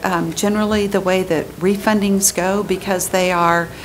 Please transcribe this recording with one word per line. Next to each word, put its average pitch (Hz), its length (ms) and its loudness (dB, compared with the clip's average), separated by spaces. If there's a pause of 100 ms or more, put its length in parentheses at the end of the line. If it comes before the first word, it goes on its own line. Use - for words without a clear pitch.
um, 170 300 0
generally 208 540 0
the 196 120 0
way 185 240 2
that 160 220 0 (140)
refundings 196 760 2
go, 190 280 0
because 185 480 -2
they 185 220 0
are 170 380 2 (160)